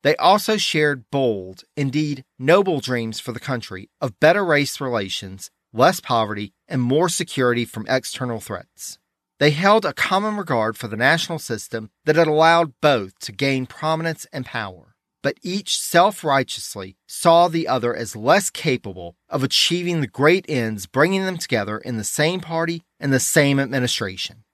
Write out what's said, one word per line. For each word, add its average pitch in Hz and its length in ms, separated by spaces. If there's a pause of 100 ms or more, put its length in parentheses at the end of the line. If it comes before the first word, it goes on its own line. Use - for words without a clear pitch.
They 143 120
also 208 400
shared 151 540
bold, 104 540 (120)
indeed 143 480 (140)
noble 170 420
dreams 117 380
for - 140
the 110 80
country 110 500 (100)
of 127 200
better 180 240
race 143 360
relations, 101 720 (220)
less 143 260
poverty, 107 540 (160)
and 147 120
more 139 280
security 123 560
from 110 240
external 123 520
threats. - 580 (400)
They 147 120
held 196 340
a 156 80
common 208 440
regard 120 400
for 117 120
the 104 80
national 151 440
system 110 500 (140)
that 151 120
had 165 100
allowed 160 540
both 117 400
to - 120
gain 135 340
prominence 160 680
and 135 140
power, 98 500 (260)
but - 200
each 190 360
self-righteously 139 1200 (100)
saw 175 420
the 165 180
other 120 280
as 110 220
less 156 340
capable 92 680 (120)
of 147 140
achieving 175 580
the 139 60
great 160 420
ends 110 380
bringing 185 380
them 185 140
together 107 400
in 123 180
the 107 80
same 170 360
party 165 420 (180)
and 139 120
the 131 80
same 139 380
administration. 117 960